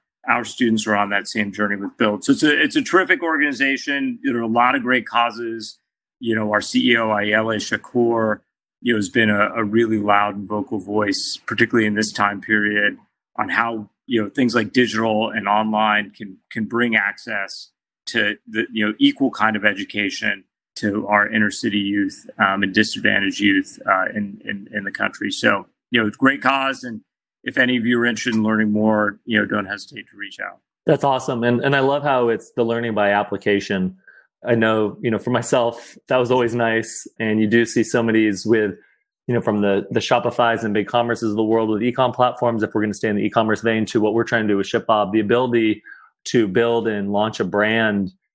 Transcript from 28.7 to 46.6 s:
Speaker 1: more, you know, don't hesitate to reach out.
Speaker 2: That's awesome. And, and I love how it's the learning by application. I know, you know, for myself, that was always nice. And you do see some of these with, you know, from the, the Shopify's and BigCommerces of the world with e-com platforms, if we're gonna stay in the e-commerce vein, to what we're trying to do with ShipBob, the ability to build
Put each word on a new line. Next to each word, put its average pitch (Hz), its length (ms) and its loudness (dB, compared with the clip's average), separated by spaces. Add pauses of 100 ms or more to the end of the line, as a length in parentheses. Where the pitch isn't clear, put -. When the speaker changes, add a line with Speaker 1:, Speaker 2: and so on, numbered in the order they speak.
Speaker 1:
more, 107 520 2
you 110 140 0
know, 101 80 0
don't 101 200 -4
hesitate 101 440 -12
to 101 60 -20
reach 101 240 -16
out. 98 180 -12 (260)
Speaker 2:
That's 151 200 2
awesome. 131 400 0
And, 120 160 4
and 139 160 2
I 135 40 2
love 139 220 2
how 131 260 2
it's 113 280 -2
the 120 80 2
learning 117 300 -2
by 101 180 4
application. 101 840 0 (480)
I 120 120 2
know, 110 440 2
you 120 120 -2
know, 107 60 0
for 123 120 -4
myself, 120 640 0 (120)
that 131 80 2
was 123 160 2
always 120 240 2
nice. 113 500 -2 (140)
And 110 200 2
you 107 60 4
do 117 180 4
see 113 200 0
some 117 240 0
of 110 60 0
these 107 300 2
with, 107 300 2 (540)
you 127 60 0
know, 117 60 2
from 104 220 0
the, 101 300 0
the 113 80 0
Shopify's 117 640 0
and 107 100 -2
BigCommerces 117 560 0
of 104 60 -2
the 110 80 2
world 110 260 2
with 107 140 0
e-com 123 260 0
platforms, 120 540 0
if 107 100 -6
we're 107 80 0
gonna 107 120 -2
stay 113 140 -4
in 104 80 0
the 104 80 0
e-commerce 107 360 0
vein, 110 260 0
to 113 140 0
what 107 120 2
we're 117 120 0
trying 113 180 -2
to 104 100 0
do 98 40 2
with 98 100 -2
ShipBob, 107 460 0
the 110 80 4
ability 117 640 2 (400)
to 113 240 2
build 117 400 0